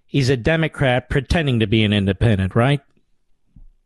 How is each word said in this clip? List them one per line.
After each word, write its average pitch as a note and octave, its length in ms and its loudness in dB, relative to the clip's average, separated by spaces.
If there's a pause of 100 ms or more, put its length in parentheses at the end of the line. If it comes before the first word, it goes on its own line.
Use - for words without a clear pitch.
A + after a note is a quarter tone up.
he's C3+ 200 -2
a C#3 80 2
Democrat C#3+ 720 -2
pretending C#3 520 -2
to G#2+ 80 0
be A2 160 2
an G#2 100 2
independent, G2 640 0
right? C3+ 260 0 (1040)